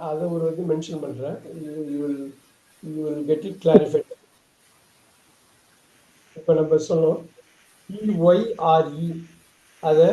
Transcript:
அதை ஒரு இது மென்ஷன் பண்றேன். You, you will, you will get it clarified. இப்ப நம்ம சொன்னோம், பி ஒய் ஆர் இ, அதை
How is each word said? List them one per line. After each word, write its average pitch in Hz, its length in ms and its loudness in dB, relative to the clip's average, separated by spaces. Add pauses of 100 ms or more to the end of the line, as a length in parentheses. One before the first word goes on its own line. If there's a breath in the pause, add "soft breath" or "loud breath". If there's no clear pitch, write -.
அதை 160 260 -4
ஒரு 165 220 -2
இது 160 160 -4
மென்ஷன் 160 360 -4
பண்றேன். 143 360 -8 (160)
You, 156 200 -14 (120)
you 143 140 -6
will, 143 220 -6 (640)
you 156 160 -10
will 151 240 -6
get 156 200 -2
it 196 140 -10
clarified. - 500 2 (2250)
இப்ப 160 180 4
நம்ம 156 280 4
சொன்னோம், 160 360 2 (720)
பி 202 80 -12 (200)
ஒய் 180 260 4 (200)
ஆர் 160 320 4
இ, 170 120 -6 (720)
அதை 156 300 6